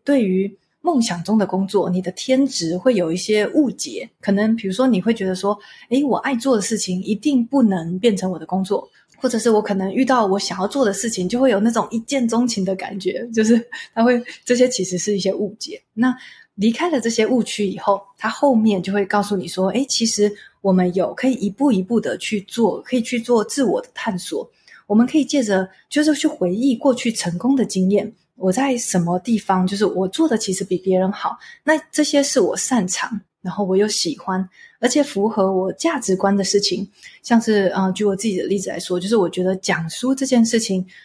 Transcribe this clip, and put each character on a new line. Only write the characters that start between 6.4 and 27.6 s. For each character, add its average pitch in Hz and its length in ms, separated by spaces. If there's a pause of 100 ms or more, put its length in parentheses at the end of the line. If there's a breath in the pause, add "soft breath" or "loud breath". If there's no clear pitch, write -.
的 202 80
事 214 160
情 185 240
一 208 140
定 254 280
不 269 200
能 180 340
变 208 180
成 185 140
我 165 80
的 160 80
工 185 160
作。” - 260 (300 soft breath)
或 262 100
者 226 100
是 226 120
我 214 100
可 208 140
能 190 180
遇 262 120
到 240 220
我 190 120
想 185 220
要 214 80
做 269 160
的 196 80
事 226 180
情， 180 180
就 240 120
会 262 100
有 202 80
那 226 120
种 226 200
一 233 100
见 247 280
钟 233 180
情 202 180
的 190 120
感 - 220
觉， 190 360
就 220 80
是 226 160 (340 loud breath)
他 226 120
会， 247 180 (220 loud breath)
这 247 100
些 247 140
其 196 160
实 180 120
是 202 200
一 185 40
些 190 140
误 208 240
解。 - 240 (120)
那 247 220 (380 loud breath)
离 214 160
开 311 180
了 285 120
这 226 100
些 226 160
误 233 160
区 - 240
以 190 100
后， 196 240 (160)
他 220 140
后 277 240
面 214 280
就 190 80
会 202 140
告 202 180
诉 202 140
你 175 120
说 185 240
，“诶， 269 140
其 226 200
实 208 260 (300 loud breath)
我 196 100
们 180 220
有 185 200
可 254 140
以 254 60
一 202 160
步 277 200
一 190 120
步 220 180
的 120 160
去 208 260
做， - 400
可 - 140
以 233 60
去 233 180
做 226 240
自 269 180
我 208 180
的 - 120
探 190 260
索。 - 320 (360 soft breath)
我 208 80
们 233 120
可 311 120
以 277 60
借 285 180
着， 190 260 (200 soft breath)
就 302 140
是 302 120
去 302 120
回 185 280
忆 240 200
过 254 200
去 233 180
成 175 240
功 247 180
的 247 100